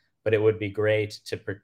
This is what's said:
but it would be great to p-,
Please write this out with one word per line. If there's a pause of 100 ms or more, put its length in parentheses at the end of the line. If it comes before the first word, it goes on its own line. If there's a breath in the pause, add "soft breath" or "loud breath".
(240)
but
it
would
be
great
to
p-, (100)